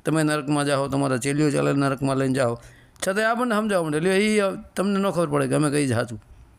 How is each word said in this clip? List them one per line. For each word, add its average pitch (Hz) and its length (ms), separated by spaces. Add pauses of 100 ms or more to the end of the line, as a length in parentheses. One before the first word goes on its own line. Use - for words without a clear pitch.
તમે 156 180
નરકમાં 147 420
જાઓ, 139 220
તમારા 135 300
ચેલીઓ 143 340
ચાલે 143 220
નરકમાં 139 420
લઈને 135 180
જાઓ." 120 280 (460)
છતાંય 196 160
આપણને 233 320
સમજાવવા 208 280
માંડે. 151 140
એટલે 185 200
ઈ 214 240 (340)
તમને 196 240
ન 196 120
ખબર 165 160
પડે 143 200
કે 131 80
અમે 147 140
કઈ 147 180
સાચું. 117 360 (360)